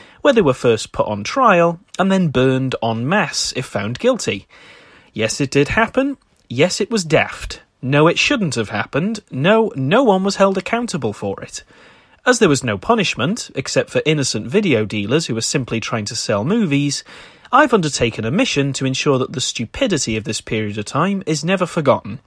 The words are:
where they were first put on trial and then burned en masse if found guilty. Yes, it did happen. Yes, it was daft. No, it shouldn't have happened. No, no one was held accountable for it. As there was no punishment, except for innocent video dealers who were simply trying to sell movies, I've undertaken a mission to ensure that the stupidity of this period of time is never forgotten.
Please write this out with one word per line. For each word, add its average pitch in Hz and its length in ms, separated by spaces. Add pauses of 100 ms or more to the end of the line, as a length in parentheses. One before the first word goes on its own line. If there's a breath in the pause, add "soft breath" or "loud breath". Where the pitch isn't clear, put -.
(220 loud breath)
where 285 120
they 233 60
were 139 140
first - 360
put - 160
on 104 160
trial 170 560 (220)
and 190 100
then 190 180
burned 131 540
en 117 260
masse 180 460
if 131 100
found 107 360
guilty. 190 480 (640 loud breath)
Yes, 110 280
it 135 120
did 143 160
happen. 254 480 (320)
Yes, 147 320
it 202 100
was 214 140
daft. - 560 (200)
No, 143 280
it - 100
shouldn't 202 380
have 107 140
happened. 185 500 (100)
No, 202 460
no 151 260
one 190 220
was 196 100
held 196 240
accountable 180 540
for 98 300
it. - 200 (640 soft breath)
As - 140
there 202 80
was 139 160
no 107 120
punishment, 196 800
except - 360
for - 140
innocent 139 440
video 143 360
dealers 107 420
who 127 100
were 113 60
simply 123 360
trying 107 280
to 113 100
sell 107 280
movies, 143 600 (460 loud breath)
I've 277 220
undertaken 139 540
a 113 40
mission 143 440
to 139 100
ensure 131 340
that - 140
the 135 80
stupidity 127 800
of 107 60
this - 180
period 107 340
of 107 80
time 185 400
is 156 220
never 185 180
forgotten. 120 640